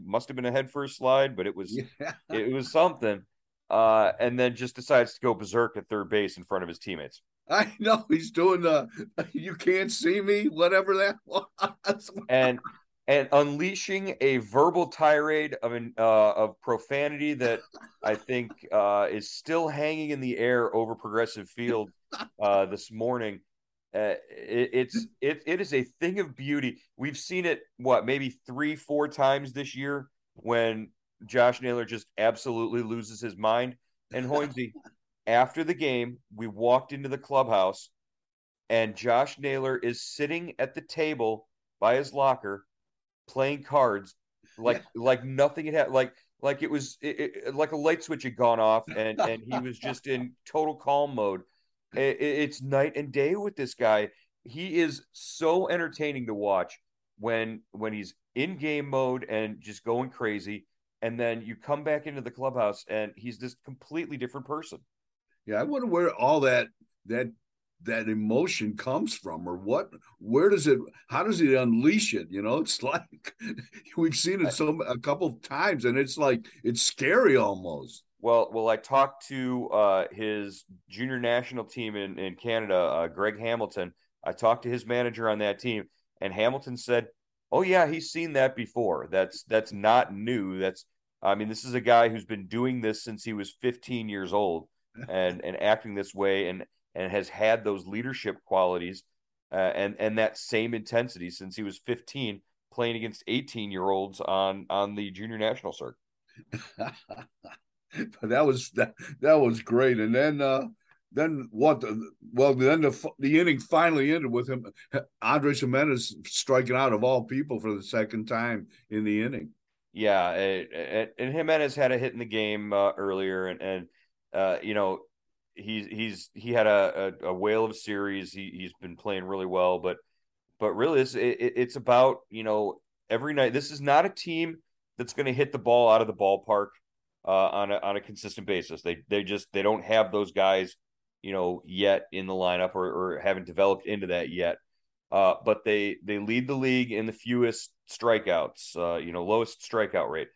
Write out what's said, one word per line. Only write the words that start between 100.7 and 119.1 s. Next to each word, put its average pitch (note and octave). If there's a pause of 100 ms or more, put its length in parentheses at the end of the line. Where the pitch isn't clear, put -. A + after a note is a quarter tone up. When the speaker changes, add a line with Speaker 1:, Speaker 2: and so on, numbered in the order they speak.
Speaker 1:
intensity A2+
since F#2+
he G#2+
was G2
fifteen, A#2+ (300)
playing A#2
against A2
eighteen-year-olds G2
on, F#2+
on G2+
the G#2
junior A2
national G#2+
circuit." B1 (800)
Speaker 2:
<laughs> A2+ (1300)
But G#2+
that C#3
was, B2+
that, - (260)
that D3+
was A#2
great. B2
And A2
then, C#3+
uh, C3+ (480)
then C#3+
what? B2+
The, A2+ (240)
well, C3+
then C#3
the D3
f-, B2 (140)
the C#3+
inning E3
finally D#3
ended D#3
with A#2+
him, B2+ (560)
Andres C#3
Gimenez C3 (100)
striking B2+
out C3
of G#2+
all B2
people C3
for G#2+
the G2
second A2
time A2+ (220)
in G#2+
the G#2+